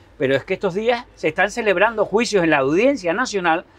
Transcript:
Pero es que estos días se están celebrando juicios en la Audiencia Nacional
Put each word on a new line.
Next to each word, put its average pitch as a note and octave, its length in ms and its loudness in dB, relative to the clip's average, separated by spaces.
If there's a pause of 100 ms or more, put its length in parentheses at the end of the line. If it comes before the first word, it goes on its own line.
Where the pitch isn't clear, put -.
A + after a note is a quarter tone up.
(180)
Pero C3+ 160 0
es C3 100 -2
que F#3 100 -6
estos F#3 200 -4
días A#3 400 -2
se - 140 -4
están F#3 220 -2
celebrando G#3+ 540 0
juicios G3+ 380 0
en E3 80 2
la D3+ 80 4
Audiencia F3+ 560 2
Nacional F#3 500 -2 (140)